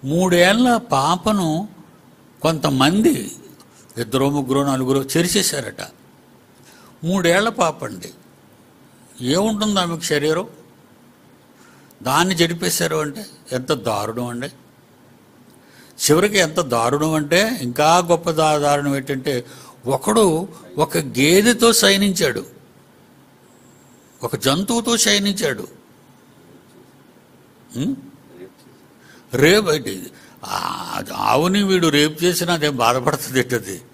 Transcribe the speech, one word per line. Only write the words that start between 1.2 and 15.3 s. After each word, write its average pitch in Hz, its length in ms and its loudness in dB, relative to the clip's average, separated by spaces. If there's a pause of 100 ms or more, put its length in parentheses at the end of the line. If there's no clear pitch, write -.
కొంతమంది, 151 920 2 (640)
ఇద్దరో 127 320 0
ముగ్గురో 139 340 0
నలుగురో 135 380 0
చెరిచేశారట. 147 840 -2 (1160)
మూడేళ్ల 185 440 2
పాప 175 360 -2
అండి, - 280 -14 (1080)
ఏముంటుంది 202 600 0
ఆమెకు 170 240 -4
శరీరం? 156 420 0 (1600)
దాన్ని 160 320 2
చెడిపేశారు 170 600 -2
అంటే 151 300 -6 (260)
ఎంత 127 200 -4
దారుణం 110 540 -4
అండి. 120 200 -10 (1400)